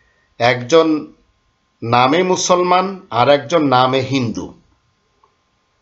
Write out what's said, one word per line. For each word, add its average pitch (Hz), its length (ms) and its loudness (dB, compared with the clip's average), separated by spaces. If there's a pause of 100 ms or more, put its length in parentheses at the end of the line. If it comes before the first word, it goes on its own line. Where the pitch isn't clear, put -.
(400)
একজন 147 760 0 (680)
নামে 127 400 2
মুসলমান 185 880 -2
আর 120 200 0
একজন 143 360 0
নামে 131 340 2
হিন্দু, 113 540 -6 (1300)